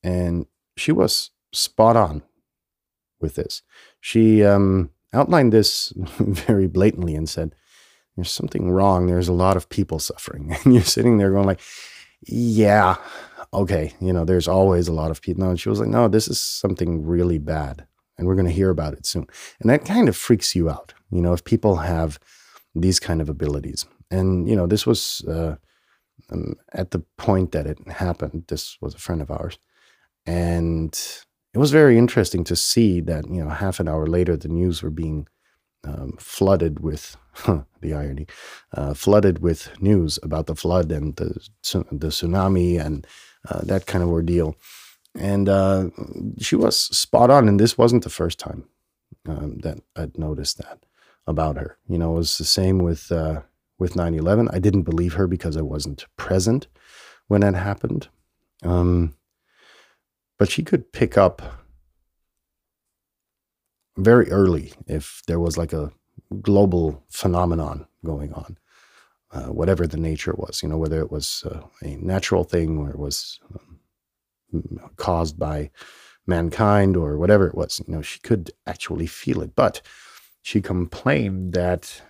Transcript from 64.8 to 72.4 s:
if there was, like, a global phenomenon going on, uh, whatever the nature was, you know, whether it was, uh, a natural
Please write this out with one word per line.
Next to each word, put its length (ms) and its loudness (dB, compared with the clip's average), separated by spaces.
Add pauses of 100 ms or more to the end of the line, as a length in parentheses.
if 400 -8
there 120 -2
was, 180 -2
like, 160 -4
a 200 -6 (480)
global 720 2
phenomenon 760 -2 (180)
going 280 -8
on, 260 -16 (720)
uh, 160 -12
whatever 400 0
the 120 -6
nature 380 -4
was, 260 -10
you 60 -6
know, 100 -4
whether 220 -2
it 120 -6
was, 320 -8
uh, 160 -10 (220)
a 140 -12
natural 460 -2